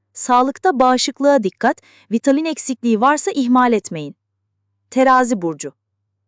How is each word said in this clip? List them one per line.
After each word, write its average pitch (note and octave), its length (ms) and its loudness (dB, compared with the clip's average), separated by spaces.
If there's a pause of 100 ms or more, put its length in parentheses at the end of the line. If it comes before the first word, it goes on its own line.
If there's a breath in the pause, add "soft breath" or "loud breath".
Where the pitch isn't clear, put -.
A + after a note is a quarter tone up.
(120)
Sağlıkta B3+ 680 0
bağışıklığa C4 640 2
dikkat, A3 400 -2 (280 soft breath)
vitamin C#4 340 0
eksikliği A#3+ 560 -4
varsa D4 300 0
ihmal B3 420 2
etmeyin. D#3+ 440 -6 (760)
Terazi B3+ 520 2
Burcu. D3+ 300 -8 (560)